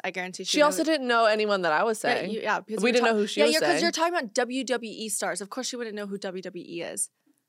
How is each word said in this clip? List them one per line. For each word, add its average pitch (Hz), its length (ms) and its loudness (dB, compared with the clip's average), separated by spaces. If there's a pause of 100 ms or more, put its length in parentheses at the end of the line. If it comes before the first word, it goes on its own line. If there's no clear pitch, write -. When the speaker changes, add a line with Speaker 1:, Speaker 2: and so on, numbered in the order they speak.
Speaker 1:
I 190 60 -4
guarantee 185 340 -6
she - 60 -4
Speaker 2:
She - 80 2
Speaker 1:
knew 294 80 10
Speaker 2:
also 302 120 0
Speaker 1:
who 320 60 2
Speaker 2:
didn't 277 240 0
know 233 160 6
anyone 214 380 4
that 165 100 2
I 165 120 4
was 226 200 -2
Speaker 1:
Yeah, 247 120 2
Speaker 2:
saying. 185 160 -4
Speaker 1:
you, 220 100 -4
yeah, 196 180 0
because 208 220 -6
Speaker 2:
We 233 60 4
Speaker 1:
we 233 40 4
Speaker 2:
didn't 233 140 4
Speaker 1:
talk-, 226 80 4
Speaker 2:
know 208 60 2
who 202 60 2
she - 140 -2
Speaker 1:
yeah, - 60 6
Speaker 2:
was 302 80 4
Speaker 1:
yeah, 320 60 4
'cause 302 80 2
Speaker 2:
saying. 320 140 2
Speaker 1:
you're 339 100 2
talking 339 220 0
about 277 200 -4
W 247 280 -2
W 240 320 -4
E 220 140 -8
stars. 196 320 -4
Of 202 80 -10
course 254 200 -8
she 262 80 -8
wouldn't 226 200 -8
know 208 100 -8
who 196 120 -8
W 190 240 -8
W 180 260 -12
E 170 140 -10
is. - 260 -8 (400)